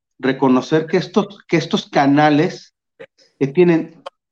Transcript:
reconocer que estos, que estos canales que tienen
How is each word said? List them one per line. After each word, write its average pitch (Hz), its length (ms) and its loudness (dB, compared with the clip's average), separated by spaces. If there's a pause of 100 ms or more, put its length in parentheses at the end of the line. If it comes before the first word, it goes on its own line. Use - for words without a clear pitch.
(200)
reconocer 131 680 0
que 185 120 -2
estos, - 500 -4
que 170 100 -2
estos - 320 -4
canales 147 840 0 (640)
que 135 80 -2
tienen 170 560 0 (280)